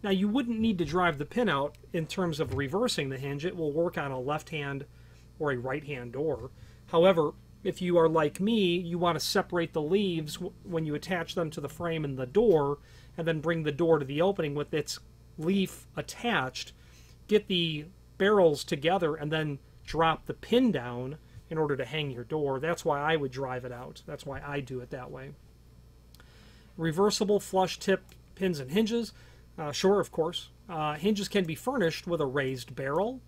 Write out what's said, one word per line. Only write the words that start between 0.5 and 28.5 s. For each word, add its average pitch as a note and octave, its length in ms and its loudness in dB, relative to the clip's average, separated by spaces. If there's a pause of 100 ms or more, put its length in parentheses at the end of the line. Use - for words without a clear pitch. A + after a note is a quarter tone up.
need A3 180 2
to E3+ 60 2
drive E3 340 2
the D3 60 -4
pin A3+ 240 0
out C#3+ 280 0 (160)
in D#3+ 140 -2
terms E3 340 -2
of D3 160 -2
reversing C#3+ 520 0
the C3 100 -6
hinge. C#3+ 260 -6
It F3+ 120 -4
will D#3+ 160 -2
work E3 240 0
on C#3+ 140 -4
a C3 100 -4
left D3 300 -4
hand C#3+ 340 -6 (540)
or D3 140 0
a C3 40 0
right C3+ 280 -4
hand B2 280 -10
door. C#3 380 -4 (360)
However, E3 460 6 (320)
if F3 160 -4
you F3+ 180 2
are E3 100 8
like D#3 320 2
me, G3 360 2
you F3 220 -4
want E3+ 200 2
to - 60 -4
separate F3 480 0
the D#3+ 100 -2
leaves E3+ 520 0
w-, F3+ 180 -8 (120)
when E3 200 -2
you D3 100 -2
attach E3 400 -4
them E3 160 -2
to D#3+ 100 -8
the C#3+ 80 -6
frame E3 360 -4
and C3+ 140 -6
the B2+ 80 -4
door, D3+ 520 4 (380)
and E3 100 -4
then D#3+ 140 0
bring E3 220 0
the D3+ 100 0
door D#3+ 260 4
to C#3+ 60 0
the C#3+ 180 0
opening F3 320 0
with D3 200 -4
its - 240 -2 (400)
leaf F#3 480 0 (100)
attached. D3+ 760 -4 (560)
Get G#3 180 4
the E3 400 0 (320)
barrels F#3+ 460 6
together D#3+ 500 2
and D3+ 160 -4
then D#3 280 -2 (260)
drop D#3+ 420 2
the - 80 -6
pin A#3+ 380 2
down B2+ 460 -6 (320)
in D#3+ 80 -4
order D3 180 2
to C3 80 -4
hang C#3+ 260 -4
your A#2+ 140 -8
door. C#3+ 340 -2
That's E3 260 -4
why C#3+ 160 2
I D#3+ 160 2
would C#3 140 -2
drive B2+ 340 -6
it B2 80 -10
out. B2 340 -14
That's D3 200 -12
why C#3 180 -8
I C#3+ 160 -4
do B2+ 200 -8
it B2 100 -14
that C3+ 200 -10
way. C#3 220 -14 (1400)
Reversible G3 640 2
flush F#3 400 0
tip F#3+ 240 0 (320)
pins F3+ 240 -2